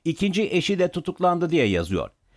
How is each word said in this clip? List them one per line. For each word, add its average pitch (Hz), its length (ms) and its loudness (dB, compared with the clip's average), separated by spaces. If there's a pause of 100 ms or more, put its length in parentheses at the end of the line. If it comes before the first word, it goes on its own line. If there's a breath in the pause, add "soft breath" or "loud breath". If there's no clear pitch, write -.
ikinci 190 460 0
eşi 180 280 0
de 180 120 2
tutuklandı 175 580 0
diye 156 160 2
yazıyor. 85 440 0 (280 soft breath)